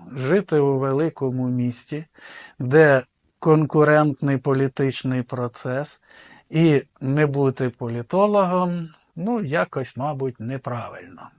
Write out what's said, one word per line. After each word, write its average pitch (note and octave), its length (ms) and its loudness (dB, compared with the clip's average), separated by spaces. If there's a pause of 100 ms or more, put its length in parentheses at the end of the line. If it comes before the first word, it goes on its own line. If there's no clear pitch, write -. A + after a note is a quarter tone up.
(160)
Жити D#3 420 0
у C#3 200 2
великому C3+ 680 -2
місті, B2 560 -4 (540)
де C#3 440 6 (360)
конкурентний D3+ 1000 2
політичний C3+ 880 -2
процес, B2+ 800 -8 (480)
і D#3 320 4 (180)
не C#3+ 260 0
бути C3+ 420 0
політологом, F3 1200 -2 (280)
ну, A3 240 -4
якось, C#3 560 -6
мабуть, C3+ 440 -6
неправильно. A2 880 -10 (100)